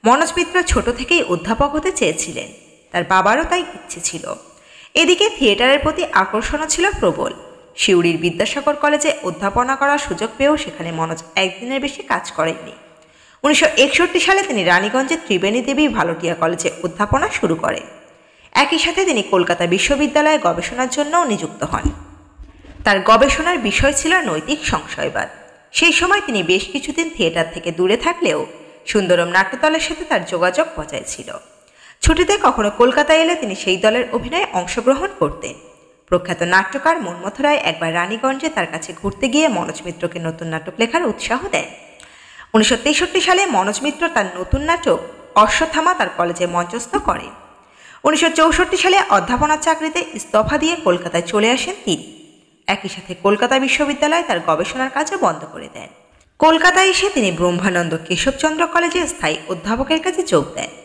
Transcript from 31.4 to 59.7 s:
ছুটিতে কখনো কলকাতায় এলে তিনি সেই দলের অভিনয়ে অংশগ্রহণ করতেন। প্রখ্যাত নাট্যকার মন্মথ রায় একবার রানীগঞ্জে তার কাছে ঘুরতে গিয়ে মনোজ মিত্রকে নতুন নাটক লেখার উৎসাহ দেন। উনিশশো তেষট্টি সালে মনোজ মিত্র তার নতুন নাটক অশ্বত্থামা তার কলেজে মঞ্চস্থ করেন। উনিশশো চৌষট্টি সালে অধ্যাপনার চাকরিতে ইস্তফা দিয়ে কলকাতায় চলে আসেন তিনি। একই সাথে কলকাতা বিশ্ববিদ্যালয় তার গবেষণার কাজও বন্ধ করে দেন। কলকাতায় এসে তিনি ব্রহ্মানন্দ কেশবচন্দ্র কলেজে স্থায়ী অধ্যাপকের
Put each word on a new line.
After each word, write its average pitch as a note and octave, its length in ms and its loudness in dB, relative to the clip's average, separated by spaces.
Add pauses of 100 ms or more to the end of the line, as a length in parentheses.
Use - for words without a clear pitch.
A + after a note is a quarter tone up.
ছুটিতে E4+ 400 4
কখনো A3 280 2
কলকাতায় D4 540 4
এলে E4+ 120 2
তিনি A3+ 180 -6
সেই F#3+ 300 -2
দলের A3+ 280 2
অভিনয়ে D#4+ 400 -2
অংশগ্রহণ C4+ 640 0
করতেন। - 360 -4 (560)
প্রখ্যাত F3+ 300 -2 (140)
নাট্যকার C4+ 420 2 (100)
মন্মথ F3 340 -8
রায় D4 240 2
একবার E3 300 -2
রানীগঞ্জে A3+ 640 -2
তার F3 160 -2
কাছে E3 200 -10
ঘুরতে G3+ 360 -4
গিয়ে D4 200 2
মনোজ - 360 -4
মিত্রকে F3 360 -6
নতুন D#3+ 280 -6
নাটক D#3+ 300 -8
লেখার A#3 240 0 (100)
উৎসাহ - 280 -4 (140)
দেন। - 140 -2 (840)
উনিশশো A3 220 4
তেষট্টি D#4+ 440 0
সালে F4+ 260 2
মনোজ G#3 360 0
মিত্র D4 260 -4
তার A#3 180 0 (100)
নতুন F#3 260 -2
নাটক E4+ 360 0 (380)
অশ্বত্থামা D#4+ 580 4
তার G#3+ 220 -2
কলেজে F3 300 -2
মঞ্চস্থ F3 520 -4
করেন। - 340 -4 (720)
উনিশশো D#4 260 2
চৌষট্টি E4 480 2
সালে F#4+ 200 4 (120)
অধ্যাপনার B3 500 2
চাকরিতে D#4+ 400 0 (140)
ইস্তফা A3 440 0
দিয়ে D#4+ 160 2 (100)
কলকাতায় F3 420 0
চলে G#3+ 240 2
আসেন C4 320 -2
তিনি। - 240 -4 (600)
একই G3 260 -2
সাথে - 180 -14 (100)
কলকাতা G#3+ 360 2
বিশ্ববিদ্যালয় D4 680 0
তার F3+ 200 -2
গবেষণার G#3 440 -2
কাজও D4+ 280 -4
বন্ধ E3+ 260 0
করে - 240 -14
দেন। - 220 -16 (500)
কলকাতায় F4 500 6
এসে F#4 200 2
তিনি A#3 220 2
ব্রহ্মানন্দ F3 600 0 (120)
কেশবচন্দ্র D4+ 600 -2
কলেজে E4+ 400 0
স্থায়ী D#3 300 -4 (120)
অধ্যাপকের A3+ 520 -2